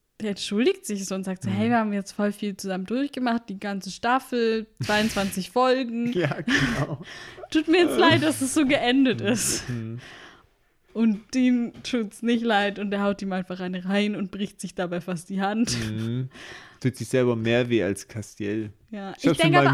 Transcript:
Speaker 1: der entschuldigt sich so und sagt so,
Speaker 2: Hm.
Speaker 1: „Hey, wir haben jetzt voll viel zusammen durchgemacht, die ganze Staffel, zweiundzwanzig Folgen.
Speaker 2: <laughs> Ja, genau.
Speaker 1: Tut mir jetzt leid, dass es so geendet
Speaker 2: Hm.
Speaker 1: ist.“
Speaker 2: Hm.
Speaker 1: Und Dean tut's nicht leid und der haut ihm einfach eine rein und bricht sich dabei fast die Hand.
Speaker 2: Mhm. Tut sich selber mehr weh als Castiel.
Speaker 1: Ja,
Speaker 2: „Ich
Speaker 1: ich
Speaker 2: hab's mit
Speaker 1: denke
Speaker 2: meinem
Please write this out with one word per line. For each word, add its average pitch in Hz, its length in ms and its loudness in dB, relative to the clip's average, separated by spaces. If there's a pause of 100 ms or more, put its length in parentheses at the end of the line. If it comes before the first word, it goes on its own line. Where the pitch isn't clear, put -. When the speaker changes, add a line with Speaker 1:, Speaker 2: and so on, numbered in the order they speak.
(200)
Speaker 1:
der 214 100 -4
entschuldigt 226 560 0
sich 196 180 -6
so 190 100 -6
und 190 100 -6
sagt 185 200 -8
so, 196 60 -2
Speaker 2:
Hm. 190 60 0
Speaker 1:
„Hey, 214 120 0
wir 240 100 2
haben 214 140 0
jetzt 202 200 -4
voll 208 200 0
viel 202 240 -6
zusammen 190 300 -6
durchgemacht, 247 640 -2
die 196 100 -10
ganze 202 300 -6
Staffel, 233 760 0 (140)
zweiundzwanzig 208 680 0
Folgen. 247 640 2
Speaker 2:
<laughs> - 20 -6
Ja, 165 260 0
genau. 165 640 0 (460)
Speaker 1:
Tut 311 180 0
mir 349 160 6
jetzt 277 140 2
leid, 330 240 6
dass 311 180 0
es 262 140 -2
so 320 120 4
geendet 254 540 4
Speaker 2:
Hm. 202 80 -2
Speaker 1:
ist.“ - 400 -2
Speaker 2:
Hm. 117 320 -6 (960)
Speaker 1:
Und 220 400 0
Dean 247 480 2
tut's 226 400 -4
nicht 233 200 2
leid 202 360 2
und 202 120 -4
der 202 120 0
haut 202 180 0
ihm 196 140 -6
einfach 185 260 -6
eine 180 240 -6
rein 202 320 0
und 190 140 -6
bricht 196 320 -8
sich 185 120 -10
dabei 180 280 -4
fast 180 260 -8
die 196 140 -4
Hand. 202 340 0 (160)
Speaker 2:
Mhm. 117 380 -4 (500)
Tut 127 160 0
sich 113 120 -8
selber 123 280 2
mehr 117 320 2
weh 117 140 2
als 98 260 -2
Castiel. 104 640 -6 (180)
Speaker 1:
Ja, 196 200 -10
Speaker 2:
„Ich - 140 -12
Speaker 1:
ich - 40 4
Speaker 2:
hab's 165 100 4
mit 330 60 4
Speaker 1:
denke 330 140 6
Speaker 2:
meinem - 160 6